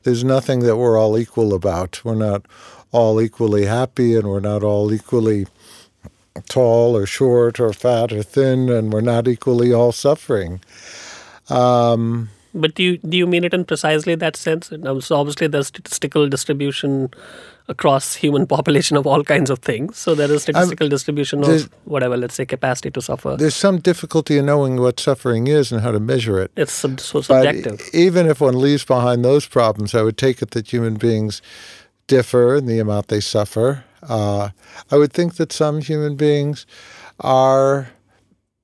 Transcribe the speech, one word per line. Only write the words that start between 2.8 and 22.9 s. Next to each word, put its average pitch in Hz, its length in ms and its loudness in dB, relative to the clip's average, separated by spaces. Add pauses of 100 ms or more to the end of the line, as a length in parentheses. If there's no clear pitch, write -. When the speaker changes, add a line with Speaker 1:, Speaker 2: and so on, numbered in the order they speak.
Speaker 1:
all 110 300 2
equally 107 460 0
happy, 120 500 0
and 104 120 0
we're 98 120 -4
not 104 220 -4
all 104 320 0
equally 110 520 -2 (1000)
tall 117 480 2
or 101 100 0
short 120 540 2
or 110 120 2
fat 117 400 0
or 107 100 -4
thin, 131 480 0
and 110 220 0
we're 107 100 0
not 120 260 0
equally 123 440 2
all 117 200 4
suffering. 101 680 -2 (880)
Um, 117 800 2 (240)
Speaker 2:
But 160 220 -2
do 185 80 -2
you, 180 140 0
do 165 180 -4
you 175 100 2
mean 175 180 0
it 175 80 -2
in 180 120 0
precisely 156 500 0
that 160 220 -4
sense? 165 360 -4
And, 151 140 -10
um, 135 140 -2
so 151 160 0
obviously 143 320 -2
there's 143 180 -2
statistical - 600 -4
distribution 139 840 -4 (560)
across - 480 0
human 143 320 0
<laughs> 143 80 0
population 147 420 2
of 143 100 2
all 147 180 2
kinds 147 260 2
of 127 80 0
things. 139 400 -6
So 165 160 0
there 147 160 2
is 151 40 4 (140)
Speaker 1:
I'm 156 60 -2
Speaker 2:
statistical 165 340 2
distribution 143 520 -4
of 143 60 2
Speaker 1:
there's 160 220 2 (160)
Speaker 2:
whatever, 127 320 -2
let's 123 200 -4
say, 135 100 -4
capacity 131 460 -4